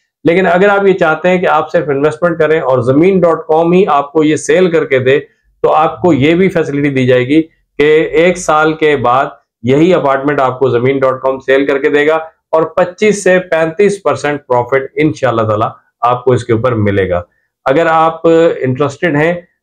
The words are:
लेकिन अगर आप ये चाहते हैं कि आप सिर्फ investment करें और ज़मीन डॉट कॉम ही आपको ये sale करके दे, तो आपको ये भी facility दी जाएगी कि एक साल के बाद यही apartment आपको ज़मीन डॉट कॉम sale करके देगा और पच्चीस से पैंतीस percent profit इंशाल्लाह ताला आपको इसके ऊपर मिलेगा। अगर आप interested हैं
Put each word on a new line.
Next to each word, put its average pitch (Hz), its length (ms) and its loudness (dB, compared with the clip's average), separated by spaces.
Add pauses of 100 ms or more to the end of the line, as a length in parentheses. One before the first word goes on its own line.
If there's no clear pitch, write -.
(240)
लेकिन 175 240 2
अगर 180 220 2
आप 202 160 0
ये 190 80 4
चाहते 165 340 -2
हैं 180 120 0
कि 185 80 -2
आप 156 200 0
सिर्फ 127 220 -2
investment 151 480 -2
करें 156 240 0
और 127 220 0
ज़मीन 165 360 2
डॉट 165 260 0
कॉम 170 260 0
ही 185 180 4
आपको 143 320 0
ये 151 160 0
sale 170 340 0
करके 143 280 0
दे, 131 180 2 (460)
तो 151 40 2
आपको 160 460 0
ये 143 200 2
भी 185 160 2
facility 143 400 -2
दी 131 160 -2
जाएगी 127 340 2
कि - 460 -4 (340)
एक 180 180 2
साल 156 360 0
के 151 240 0
बाद 127 400 -2 (260)
यही 147 280 2
apartment 139 480 0
आपको 127 300 0
ज़मीन 127 300 0
डॉट 131 220 -2
कॉम 135 180 -2
sale 135 260 0
करके 143 240 0
देगा 147 260 2 (360)
और 160 120 2 (120)
पच्चीस 196 480 0
से 185 220 2
पैंतीस 165 580 0
percent 143 380 -4
profit 127 560 -2
इंशाल्लाह 123 480 -2
ताला 110 200 -2 (360)
आपको 123 320 0
इसके 120 180 -2
ऊपर 117 240 -2
मिलेगा। 98 460 -2 (440)
अगर 151 220 0
आप 160 380 0
interested 147 920 0
हैं 165 180 0 (280)